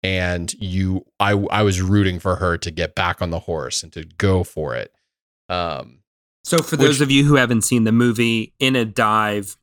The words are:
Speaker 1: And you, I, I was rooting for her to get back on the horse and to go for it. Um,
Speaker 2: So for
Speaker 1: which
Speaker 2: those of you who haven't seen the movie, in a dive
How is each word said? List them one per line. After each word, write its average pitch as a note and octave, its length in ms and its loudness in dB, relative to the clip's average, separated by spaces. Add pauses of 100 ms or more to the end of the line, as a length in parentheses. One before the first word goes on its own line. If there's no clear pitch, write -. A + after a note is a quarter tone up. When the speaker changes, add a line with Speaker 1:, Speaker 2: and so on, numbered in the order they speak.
Speaker 1:
And F2+ 500 -2
you, F#2+ 520 -4 (140)
I, G2+ 120 2
I G2+ 320 0
was F#2+ 180 2
rooting F#2+ 380 2
for F#2 160 -2
her F2 220 -2
to E2+ 140 -8
get D#2+ 240 -6
back F2 260 -2
on F2 100 -4
the E2 80 -4
horse D2 440 -6
and E2 100 -20
to E2 100 -12
go F#2 400 0
for D2 320 -8
it. G#1+ 180 -10 (560)
Um, D#2+ 500 -6 (440)
Speaker 2:
So - 160 0
for D#3+ 180 -4
Speaker 1:
which C#3 100 4
Speaker 2:
those C#3+ 140 2
of C#3+ 100 0
you C#3 140 6
who C#3+ 100 6
haven't A#2+ 280 2
seen A#2+ 220 2
the A2 60 2
movie, A#2 680 2
in C3 160 2
a A#2+ 100 2
dive G#2+ 760 0